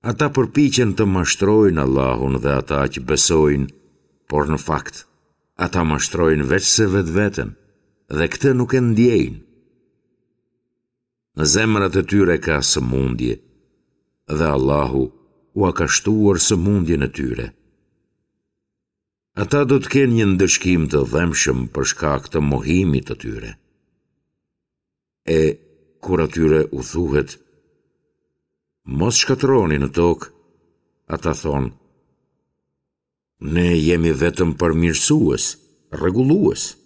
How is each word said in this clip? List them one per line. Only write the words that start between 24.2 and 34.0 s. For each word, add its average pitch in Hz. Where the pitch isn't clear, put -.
E 80
kur 87
atyre 78
u 67
thuhet, 73
"Mos 90
shkatërroni 123
në 69
tokë", 85
ata 80
thonë, 69
"Ne 87
jemi 82